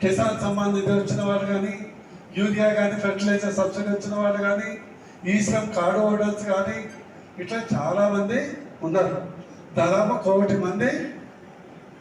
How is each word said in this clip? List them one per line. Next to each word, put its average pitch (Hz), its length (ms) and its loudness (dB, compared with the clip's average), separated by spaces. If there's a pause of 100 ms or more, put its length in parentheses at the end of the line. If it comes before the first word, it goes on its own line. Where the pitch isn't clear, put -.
కిసాన్ 214 420 2
సమ్మాన్ 202 320 0
నిధి 196 180 2
వచ్చిన 202 360 2
వాళ్ళు 196 240 0
కానీ, 196 220 -2 (640)
యూరియా 208 280 2 (120)
కానీ, 208 260 2
ఫెర్టిలైజర్ 202 560 0
సబ్సిడీ 196 280 0
వచ్చిన 202 340 -2
వాళ్ళు 202 240 2
కానీ, 202 220 0 (640)
ఈ 208 40 4 (100)
శ్రమ్ 214 300 0
కార్డు 190 300 2
హోల్డర్స్ 208 460 0
కానీ, 196 240 0 (680)
ఇట్లా 220 180 -6 (140)
చాలామంది 202 640 2 (440)
ఉన్నారు. 165 340 0 (640)
దాదాపు 202 360 2 (100)
కోటి 190 400 4
మంది 208 260 0 (1120)